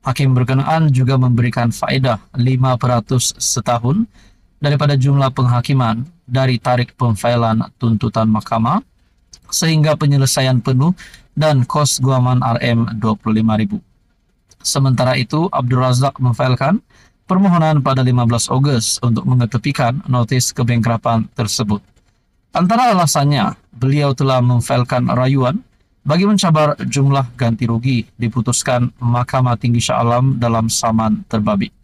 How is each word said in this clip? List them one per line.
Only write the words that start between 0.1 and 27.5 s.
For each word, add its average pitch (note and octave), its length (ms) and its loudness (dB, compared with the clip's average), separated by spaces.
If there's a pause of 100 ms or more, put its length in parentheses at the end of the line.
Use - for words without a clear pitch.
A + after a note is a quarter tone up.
berkenaan C#3 560 2
juga C3 320 2
memberikan A#2+ 480 0
faedah B2+ 540 -2 (160)
lima B2+ 420 0
peratus B2 560 -2
setahun B2 720 -2 (540)
daripada C#3+ 340 0
jumlah C3+ 380 2
penghakiman B2 720 0 (180)
dari C3 320 0
tarikh B2 400 -2
pemfailan A#2 800 0
tuntutan A2+ 540 0
mahkamah A2+ 500 0 (720)
sehingga D#3 480 2
penyelesaian C3+ 640 2
penuh C3+ 320 2 (420)
dan C#3+ 320 2
kos C#3+ 320 -2
guaman B2+ 400 2
R A#2+ 240 -2
M A#2 160 2 (160)
dua G#2+ 220 -2
puluh A2 240 0
lima A2 160 2
ribu. G#2 240 -4 (800)
Sementara B2+ 520 0
itu, D3+ 400 -2
Abdul B2+ 240 0
Razak B2+ 400 0
memfailkan C3 640 0 (460)
permohonan E3+ 540 2
pada C3 200 0
lima B2 240 2
belas A#2 240 -2
Ogos C3 520 0
untuk A#2 200 0
mengetepikan B2+ 880 -2
notis B2 400 0
kebengkrapan A#2 880 -2
tersebut. G#2 400 -4 (720)
Antara A3+ 400 2
alasannya, D3 640 0 (160)
beliau C3+ 460 0
telah C3 260 0
memfailkan B2 680 0
rayuan C3 500 0 (400)
bagi E3+ 240 2
mencabar D#3 560 2
jumlah C3+ 560 0
ganti A#2 300 0